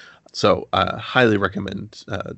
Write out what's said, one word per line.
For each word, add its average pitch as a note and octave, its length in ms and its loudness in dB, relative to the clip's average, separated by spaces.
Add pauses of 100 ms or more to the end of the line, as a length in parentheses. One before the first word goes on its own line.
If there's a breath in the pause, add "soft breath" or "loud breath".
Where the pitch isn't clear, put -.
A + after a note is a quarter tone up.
(320 loud breath)
So, - 400 2
uh, - 260 0
highly A2+ 400 4
recommend, G2 680 -6
uh, - 320 -8